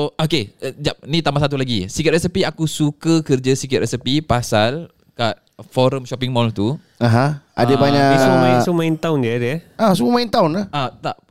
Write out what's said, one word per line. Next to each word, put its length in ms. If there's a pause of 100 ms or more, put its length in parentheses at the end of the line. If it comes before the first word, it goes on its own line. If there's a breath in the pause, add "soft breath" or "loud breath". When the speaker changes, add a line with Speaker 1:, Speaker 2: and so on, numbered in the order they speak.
(140)
Speaker 1:
okey. 420
Eh, 200
jap. 260
Ni 160
tambah 220
satu 160
lagi. 320
Secret 260
Recipe, 280
aku 220
suka 560
kerja 340
Secret 260
Recipe 400
pasal 680 (260)
kat 220 (320)
Forum 380
Shopping 240
Mall 220
tu. 260 (200 soft breath)
Speaker 2:
Aha. 440 (120)
Ada 220
Speaker 1:
Ah, 60
Speaker 2:
banyak 260
Speaker 3:
Dia 140
semua 200
main, 200
semua 200
main 140
town 240
je 120
ada, 180
eh? 120 (140)
Speaker 2:
Ah, 180
semua 220
main 140
town 240
lah. 160
Speaker 1:
Ah, 240
tak. 240 (140)